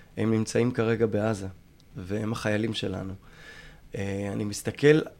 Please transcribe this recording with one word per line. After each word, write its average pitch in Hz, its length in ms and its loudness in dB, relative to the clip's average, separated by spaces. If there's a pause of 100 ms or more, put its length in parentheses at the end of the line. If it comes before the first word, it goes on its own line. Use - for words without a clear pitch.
(180)
הם 110 140 2
נמצאים 113 400 2
כרגע 117 340 2
בעזה, 104 420 0 (500)
והם 104 340 -4
החיילים 110 420 0
שלנו. 95 400 -4 (840)
אה, 98 360 -4
אני 110 100 -4
מסתכל, 127 560 4 (200)